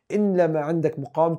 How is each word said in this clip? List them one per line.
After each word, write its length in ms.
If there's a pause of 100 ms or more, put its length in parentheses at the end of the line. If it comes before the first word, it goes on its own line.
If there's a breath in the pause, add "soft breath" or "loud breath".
(120)
إن 240
لما 240
عندك 380
مقاومة 400